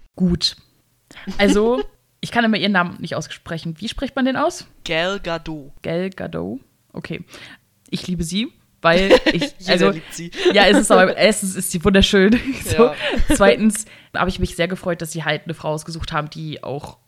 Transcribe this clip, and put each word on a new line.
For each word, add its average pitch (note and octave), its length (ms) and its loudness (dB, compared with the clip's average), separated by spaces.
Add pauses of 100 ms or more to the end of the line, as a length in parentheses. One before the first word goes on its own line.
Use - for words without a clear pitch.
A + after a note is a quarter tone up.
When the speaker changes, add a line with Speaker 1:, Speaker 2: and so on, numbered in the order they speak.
(160)
Speaker 1:
Gut. F3 400 0 (840)
Also, G#3 460 2 (180)
Speaker 2:
<laughs> - 200 -20
Speaker 1:
ich - 100 -8
kann A#3 140 0
immer A3 120 2
ihren F#3+ 160 0
Namen F3 280 0
nicht - 140 -8
aussprechen. E3 640 -10
Wie G#3+ 100 -10
spricht - 260 -8
man B3+ 100 0
den C4 120 0
aus? D#4 280 -2 (200)
Speaker 2:
Gal F3+ 340 -2
Gadot. D#3+ 520 -8 (100)
Speaker 1:
Gal E3+ 300 -4
Gadot. F3+ 480 -8 (340)
Okay. - 320 -12 (640)
Ich - 180 -8
liebe F3 160 -4
sie, G3 280 -6 (300)
weil F3+ 300 4 (140)
Speaker 2:
<laughs> - 60 -
Speaker 1:
ich, C4+ 280 -2
Speaker 2:
Jeder F3+ 120 -4
Speaker 1:
also, F3+ 200 4
Speaker 2:
liebt - 220 -10
sie. E3+ 180 -12 (220)
Speaker 1:
ja, G3+ 140 6
es G3+ 100 6
ist - 140 2
aber, F#3+ 240 6
erstens F#3+ 400 2
ist - 160 -6
sie E3 120 -4
wunderschön. G3 560 4 (120)
<laughs> B3 140 -8
So. F#3+ 220 4
Speaker 2:
Ja. - 80 -2 (400)
Speaker 1:
Zweitens G#3 500 4 (300)
habe F3+ 140 0
ich F#3 100 -8
mich F#3 160 -4
sehr E3+ 120 0
gefreut, F3+ 340 -4
dass D#3+ 100 -10
sie E3 120 -8
halt D3+ 220 -2
eine E3 80 -8
Frau D#3 160 -8
ausgesucht D#3 420 -8
haben, D3+ 180 -4
die D#3 340 -12
auch - 340 -10 (100)